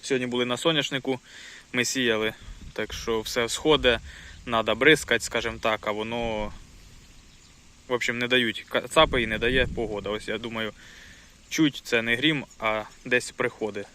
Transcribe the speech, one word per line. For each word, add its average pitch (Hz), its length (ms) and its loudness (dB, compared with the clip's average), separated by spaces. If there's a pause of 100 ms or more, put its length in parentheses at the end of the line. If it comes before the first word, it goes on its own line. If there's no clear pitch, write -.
Сьогодні 127 240 0
були 123 180 0
на 123 120 -2
соняшнику, 135 640 0 (520)
ми 123 120 2
сіяли, 113 500 0 (380)
так 107 200 -6
що 113 280 -4
все 117 240 -2
всходе, 127 560 4 (460)
надо 113 280 2
бризкать, 120 480 6
скажем 113 360 -4
так, 110 280 0
а 110 40 0
воно, 107 600 -4 (1400)
в - 40 0
общем, 120 260 -2
не 123 100 -2
дають 120 400 2
кацапи 135 540 2
і 113 40 0
не 110 120 -4
дає 123 360 2
погода. 104 360 -4
Ось, 107 180 -6
я 107 100 -4
думаю, 110 340 -6 (760)
чуть - 360 2
це 117 180 0
не 117 140 2
грім, 143 280 0 (140)
а 107 260 -2 (200)
десь 123 260 0
приходи 107 540 -4 (100)